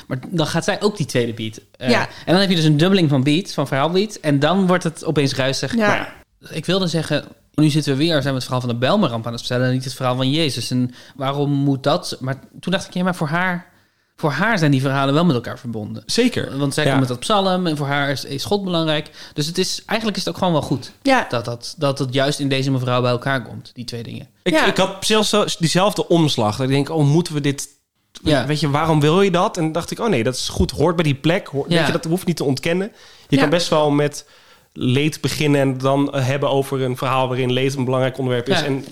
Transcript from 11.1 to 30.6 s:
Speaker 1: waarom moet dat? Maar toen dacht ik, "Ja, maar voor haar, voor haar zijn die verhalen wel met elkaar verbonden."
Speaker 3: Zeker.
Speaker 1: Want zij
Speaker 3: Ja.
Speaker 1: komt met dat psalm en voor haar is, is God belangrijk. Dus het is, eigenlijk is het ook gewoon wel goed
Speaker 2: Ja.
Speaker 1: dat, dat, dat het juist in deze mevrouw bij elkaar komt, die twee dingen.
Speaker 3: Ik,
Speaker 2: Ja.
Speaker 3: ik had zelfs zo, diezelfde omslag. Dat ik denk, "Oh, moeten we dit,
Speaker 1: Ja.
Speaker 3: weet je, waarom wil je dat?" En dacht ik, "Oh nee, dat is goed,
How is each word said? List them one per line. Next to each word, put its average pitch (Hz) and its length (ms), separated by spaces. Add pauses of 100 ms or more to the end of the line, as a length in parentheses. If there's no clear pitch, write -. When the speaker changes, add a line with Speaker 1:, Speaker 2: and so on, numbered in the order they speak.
Speaker 1:
waarom 139 360
moet 139 320
dat? - 360
Maar 131 200 (200)
toen - 120
dacht 185 160
ik, - 60
"Ja, 180 100
maar 180 120
voor 165 120
haar, 175 400 (480)
voor 151 160
haar 196 260
zijn 156 140
die 131 100
verhalen 139 320
wel 165 120
met 160 100
elkaar 113 240
verbonden." 110 460
Speaker 3:
Zeker. 233 520
Speaker 1:
Want 139 160
zij 151 100
Speaker 3:
Ja. 143 60
Speaker 1:
komt 131 100
met 131 100
dat 123 100
psalm 185 480
en 156 100
voor 147 100
haar 143 240
is, 135 140
is 135 180
God 202 200
belangrijk. 160 460 (240)
Dus 151 120
het 170 120
is, - 280
eigenlijk 220 340
is - 60
het - 80
ook - 60
gewoon 180 140
wel 147 140
goed - 240 (100)
Speaker 2:
Ja. 262 280
Speaker 1:
dat, 117 160
dat, 120 320
dat 139 220
het 131 140
juist 139 260
in 139 100
deze 135 220
mevrouw 123 300
bij 123 100
elkaar 123 320
komt, 107 300
die 120 120
twee 117 180
dingen. 117 240 (160)
Speaker 3:
Ik, 180 100
Speaker 2:
Ja. 302 120
Speaker 3:
ik 202 120
had 185 280
zelfs 214 240
zo, - 160 (140)
diezelfde 175 480
omslag. 131 500
Dat 131 100
ik 135 60
denk, 139 160
"Oh, 156 160
moeten 165 280
we 147 80
dit, 139 260 (560)
Speaker 1:
Ja. 143 220
Speaker 3:
weet 147 140
je, 151 100
waarom 156 300
wil 151 220
je 202 100
dat?" 180 260
En 160 140
dacht 165 200
ik, - 80
"Oh 233 100
nee, 131 140
dat 131 120
is - 140
goed, - 220